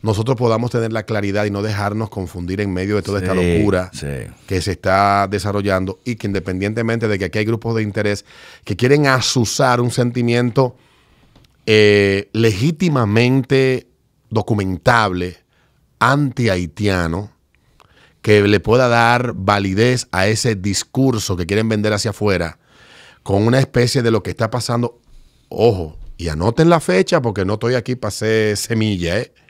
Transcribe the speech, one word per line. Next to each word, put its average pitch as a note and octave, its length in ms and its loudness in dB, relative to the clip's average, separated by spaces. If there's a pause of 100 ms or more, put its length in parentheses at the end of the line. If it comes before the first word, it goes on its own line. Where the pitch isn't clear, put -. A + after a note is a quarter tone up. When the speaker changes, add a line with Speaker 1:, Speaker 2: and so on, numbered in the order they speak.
Speaker 1:
nosotros A2+ 340 0
podamos A#2 340 0
tener A2+ 220 -2
la A2 120 -6
claridad G#2 420 -2
y G#2 40 -2
no G2+ 120 -4
dejarnos G#2 480 -4
confundir F2+ 500 -8
en G2+ 140 -4
medio G2 220 -2
de G2 60 -2
toda G2 180 -4
esta F#2 120 -2
Speaker 2:
Sí, F2 260 2
Speaker 1:
locura F#2 360 0
Speaker 2:
sí. - 120 -10 (400)
Speaker 1:
que F#2+ 140 -2
se F#2+ 120 -4
está G2+ 540 2
desarrollando G2 760 -2
y A#2+ 120 -6
que A2+ 100 -8
independientemente G#2+ 800 -2
de G2+ 100 -2
que F#2+ 60 -2
aquí F2+ 140 -4
hay G#2+ 80 0
grupos A2+ 300 -4
de A2 60 0
interés G#2 440 -4 (380)
que G#2 120 -4
quieren C#3+ 300 4
azuzar B2+ 760 0
un A#2+ 100 0
sentimiento, A#2+ 840 0 (880)
eh, G2+ 680 4
legítimamente B2+ 1500 0 (420)
documentable G2+ 1080 0 (600)
anti-haitiano G2+ 1300 0 (920)
que G#2 220 4
le G2+ 160 4
pueda B2 300 2
dar A#2 460 2
validez G2+ 760 0
a F#2 160 0
ese A2 300 0
discurso G#2 800 -2
que E2+ 100 -4
quieren G#2+ 220 0
vender G#2+ 240 0
hacia G#2 180 -2
afuera F2+ 480 -2 (640)
con G2+ 240 2
una B2+ 140 4
especie B2 420 0
de A#2 80 2
lo A2 120 0
que F#2+ 80 -10
está A2 200 -2
pasando. A#2+ 500 -4 (480)
Ojo, F#2+ 480 0 (200)
y E2+ 120 -6
anoten G#2 400 2
la E3 120 4
fecha F3+ 420 0
porque G#2 220 -2
no G2 100 -2
estoy A#2 220 -2
aquí B2 180 -4
para A2+ 140 -6
hacer G#2+ 480 0
semilla, G#2 640 -2
¿eh? - 120 -10 (160)